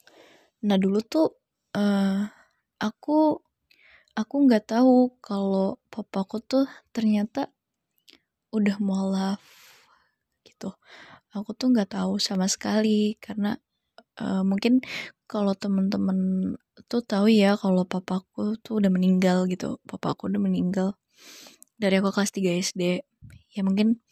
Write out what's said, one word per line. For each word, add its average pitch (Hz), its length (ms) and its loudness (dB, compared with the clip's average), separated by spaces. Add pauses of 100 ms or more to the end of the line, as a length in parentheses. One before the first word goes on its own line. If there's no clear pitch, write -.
(640)
Nah, 202 160 2
dulu 196 240 0
tuh, - 320 -2 (400)
eh, 196 480 0 (560)
aku, 302 560 0 (800)
aku 220 200 -6 (120)
nggak 214 320 2
tahu 254 400 4
kalau 196 560 -2 (160)
papaku 202 480 -8
tuh 269 320 0 (240)
ternyata 214 560 0 (1040)
udah 202 240 2
mualaf 196 640 -2 (1040)
gitu. - 240 -12 (600)
Aku 214 240 -10
tuh 254 160 0
nggak 208 240 2
tahu 190 240 -2
sama 190 320 0
sekali 214 720 0
karena, 208 320 -4 (640)
eh, 190 240 -2
mungkin 233 400 2 (400)
kalau 202 320 -2
temen-temen 190 960 -2 (400)
tuh 240 80 0
tahu 214 320 2
ya 202 240 6
kalau 185 320 0
papaku 190 720 -6
tuh 214 240 -4
udah 190 80 2
meninggal 185 560 2
gitu. 185 400 -6
Papaku - 400 -8
udah 202 160 -2
meninggal 190 560 -2 (800)
dari 196 240 2
aku 196 80 0
kelas 202 240 -2
tiga 185 160 0
S 180 240 -4
D. 180 240 0 (560)
Ya 202 80 -4
mungkin 208 480 2